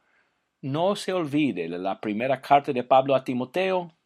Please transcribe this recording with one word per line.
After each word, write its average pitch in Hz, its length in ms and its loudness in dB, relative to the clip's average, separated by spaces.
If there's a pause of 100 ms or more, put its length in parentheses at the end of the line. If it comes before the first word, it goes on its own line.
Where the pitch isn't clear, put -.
(600)
no 165 340 -2
se 196 180 -6
olvide 139 560 0
de 87 80 -6
la 95 240 -4
primera 120 400 -2
carta 143 320 2
de 123 100 -2
Pablo 135 320 4
a 127 80 0
Timoteo 175 680 -4 (120)